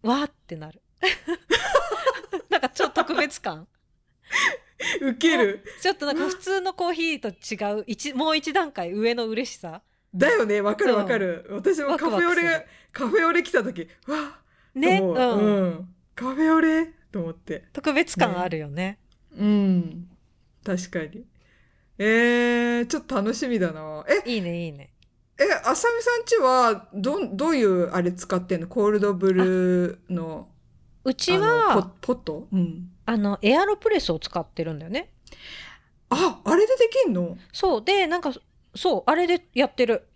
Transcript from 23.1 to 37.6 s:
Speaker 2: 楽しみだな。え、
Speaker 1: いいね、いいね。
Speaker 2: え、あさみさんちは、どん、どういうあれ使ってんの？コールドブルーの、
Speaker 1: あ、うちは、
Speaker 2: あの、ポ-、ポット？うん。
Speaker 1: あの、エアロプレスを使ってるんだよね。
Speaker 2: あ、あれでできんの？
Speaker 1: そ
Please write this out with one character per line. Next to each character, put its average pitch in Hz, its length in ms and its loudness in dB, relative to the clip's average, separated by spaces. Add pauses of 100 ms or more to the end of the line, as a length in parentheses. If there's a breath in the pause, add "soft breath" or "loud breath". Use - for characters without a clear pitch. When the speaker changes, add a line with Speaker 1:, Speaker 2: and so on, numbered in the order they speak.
Speaker 2:
楽 214 180 0
し 262 140 -4
み 240 100 0
だ 175 140 0
な。 156 340 -12 (200)
え、 240 40 -8
Speaker 1:
い 233 80 -2
い 202 40 -2
ね、 170 240 -6
い - 20 -8
い 156 40 -8
ね。 139 220 -20 (460)
Speaker 2:
え、 277 40 6 (200)
あ 254 120 2
さ - 120 0 (100)
み 466 60 -4
さ 480 140 2
ん 466 80 -4
ち 466 120 2
は、 254 560 4
ど 247 260 -2
ん、 208 160 -4
ど 294 140 0
う 330 60 2
い 247 80 2
う 185 260 2
あ 180 120 -2
れ 175 100 0
使 180 240 -6
っ 180 100 -2
て 180 120 -2
ん 165 40 -6
の？ 170 60 -10
コ 208 180 0
ー 208 60 4
ル 208 80 2
ド 202 160 2
ブ 190 180 2
ル 185 640 2 (120)
ー 185 60 -6
の、 160 360 -8 (540)
Speaker 1:
あ、 262 60 0
う 262 60 0
ち 370 200 0
は、 440 360 4
Speaker 2:
あ - 60 4
の、 190 40 2
ポ-、 180 80 -8 (120)
ポ 247 120 -2
ッ 247 100 -6
ト？ 160 280 -10
う 196 40 -4
ん。 175 360 -2 (160)
Speaker 1:
あ 226 100 0
の、 202 240 0
エ 240 160 4
ア 381 80 4
ロ 415 100 0
プ 427 140 -2
レ 427 100 2
ス - 120 -2
を 160 80 -2
使 - 200 -6
っ 165 80 -6
て - 160 -8
る 160 100 -6
ん 147 60 -10
だ 156 60 -14
よ 170 60 -12
ね。 294 200 -6 (1000 loud breath)
Speaker 2:
あ、 285 360 0
あ 285 100 4
れ 415 120 6
で 523 100 4
で 466 120 6
き 480 200 2
ん 220 40 0
の？ 180 240 -2 (140 loud breath)
Speaker 1:
そ 330 280 0